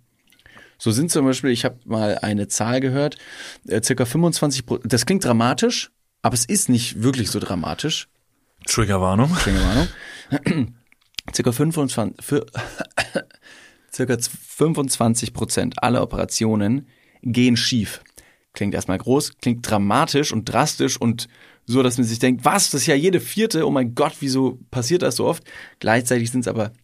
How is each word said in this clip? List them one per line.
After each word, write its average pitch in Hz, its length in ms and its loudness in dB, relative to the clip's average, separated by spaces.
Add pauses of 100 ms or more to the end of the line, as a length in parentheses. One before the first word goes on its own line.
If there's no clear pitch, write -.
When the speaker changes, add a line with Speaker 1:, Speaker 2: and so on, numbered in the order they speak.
(760)
Speaker 1:
So - 140 -2
sind 143 220 0
zum 147 120 2
Beispiel, 131 260 2
ich 117 140 0
hab - 220 -6
mal 110 340 0
eine 104 280 -2
Zahl 120 320 0
gehört, 139 360 0 (520)
äh, 104 120 0
circa 127 240 2
fünfundzwanzig 151 640 0
Pro-, - 180 -2
das 117 220 0
klingt 190 180 2
dramatisch, 127 680 0 (280)
aber 113 140 0
es 120 100 0
ist - 240 -2
nicht 120 340 0
wirklich 127 280 2
so - 80 -2
dramatisch. 87 720 -4 (580)
Speaker 2:
Triggerwarnung. 98 720 2
Speaker 1:
Triggerwarnung. 98 520 2 (420)
<clears throat> 165 440 -2 (580)
Circa 120 200 0
fünfundzwanzig, 143 680 0
für, - 220 -2 (640)
<laughs> - 180 -8 (680)
circa 127 240 0
fünfundzwanzig 123 1120 0
Prozent - 500 -4
aller 123 200 2
Operationen 110 840 0 (340)
gehen 120 340 4
schief. - 460 -2 (500)
Klingt 101 220 -2
erstmal 95 240 -2
groß, 135 400 0
klingt 120 300 -2
dramatisch 123 640 2
und 110 120 -2
drastisch 135 560 0
und 117 280 0 (380)
so, 127 160 2
dass 120 140 2
man 123 100 2
sich 113 120 -2
denkt, 127 260 2
„Was, - 260 2
das 135 120 -2
ist - 40 -2
ja 151 80 4
jede 170 240 2
vierte, 202 480 -2
oh 143 40 0
mein 127 240 0
Gott, 147 260 0
wieso 131 380 0 (120)
passiert 131 320 0
das 131 140 0
so 110 100 0
oft?“ 160 160 -2 (380)
Gleichzeitig 120 500 2
sind's 123 160 -2
aber 104 260 -4 (120)